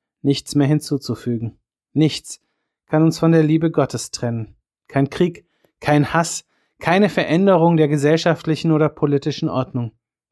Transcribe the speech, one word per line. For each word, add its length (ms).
nichts 340
mehr 120
hinzuzufügen. 920
Nichts 500
kann 160
uns 140
von 140
der 100
Liebe 300
Gottes 400
trennen. 460
Kein 220
Krieg, 380
kein 340
Hass, 320
keine 320
Veränderung 680
der 100
gesellschaftlichen 840
oder 180
politischen 600
Ordnung. 440